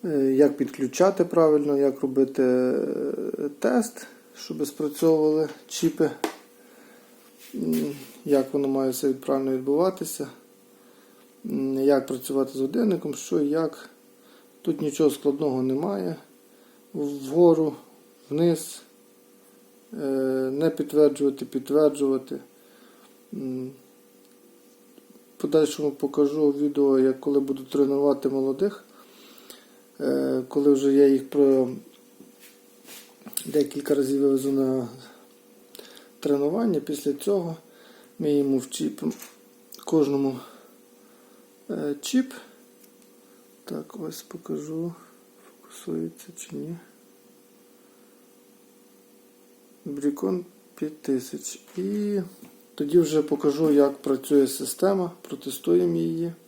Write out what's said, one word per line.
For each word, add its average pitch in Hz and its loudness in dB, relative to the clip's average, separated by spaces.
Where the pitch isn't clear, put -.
е, 139 2
як 143 4
підключати 170 0
правильно, 151 4
як 139 2
робити, 135 2
е, - 0
тест, 233 -2
щоб 151 -8
спрацьовували 156 2
чіпи, 160 0
м, 147 -2
як 139 2
воно 139 0
має 135 0
все 131 -2
правильно 135 -2
відбуватися, 147 -2
м, 135 -4
як 135 4
працювати 135 -2
з 131 -6
годинником, 170 0
що - -2
і 143 0
як. 156 -2
Тут - -4
нічого 151 2
складного 143 -2
немає. 170 -2
Вгору, 151 2
вниз, 160 0
е, 151 -6
не 156 0
підтверджувати, 143 2
підтверджувати. 139 0
М, 131 -8
в - -12
подальшому 151 2
покажу 143 2
відео, 143 2
як 131 2
коли 143 2
буду 135 -6
тренувати 139 0
молодих. 135 -2
Е, 135 -2
коли 143 4
вже 139 4
я 139 8
їх 135 2
про 135 4
декілька 143 -2
разів 139 0
вивезу 135 2
на 131 0
тренування, 151 0
після 143 -4
цього 170 -2
ми 147 0
йому 139 2
вчіпимо - -6
кожному, 139 0
е, 147 -4
чіп. 254 -2
Так, - -12
ось 165 -10
покажу, 160 -8
фокусується - -10
чи - -16
ні. 156 -10
Брікон 147 -4
п'ять 151 -10
тисяч. - -6
І 208 -2
тоді 147 4
вже 156 4
покажу, 147 2
як 139 6
працює 135 2
система, 180 -2
протестуємо 170 0
її 165 -2